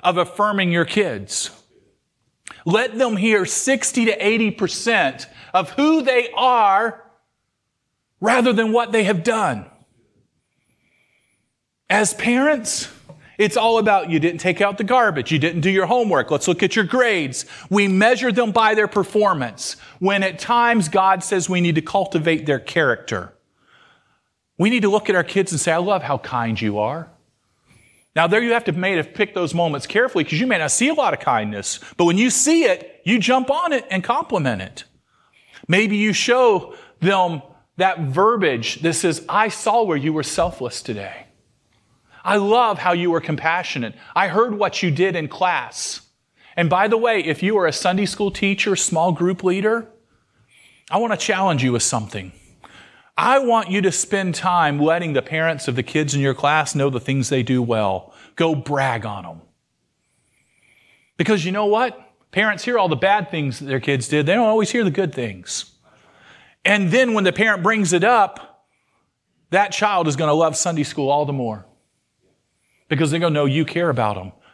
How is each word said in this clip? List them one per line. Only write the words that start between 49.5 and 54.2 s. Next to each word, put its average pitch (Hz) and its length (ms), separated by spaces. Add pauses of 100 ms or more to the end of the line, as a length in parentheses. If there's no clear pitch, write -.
I 175 60
want 220 160
to 180 40
challenge 185 460
you 127 80
with 120 100
something. 104 520 (840)
I 254 220
want 226 320
you 196 100
to 185 100
spend 190 440